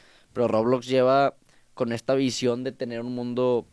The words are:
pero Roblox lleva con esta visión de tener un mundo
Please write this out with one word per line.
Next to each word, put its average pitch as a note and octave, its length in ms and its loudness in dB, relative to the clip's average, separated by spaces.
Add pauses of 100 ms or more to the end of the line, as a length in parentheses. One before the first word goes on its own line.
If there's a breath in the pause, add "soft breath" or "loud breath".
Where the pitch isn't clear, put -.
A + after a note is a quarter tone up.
(320 soft breath)
pero A#2 160 0
Roblox A#2+ 400 2
lleva C3 480 2 (380 soft breath)
con A#2 180 -4
esta A#2 240 -2
visión B2+ 480 -2
de C3 80 -6
tener A#2+ 300 -8
un B2 120 -8
mundo B2 600 -2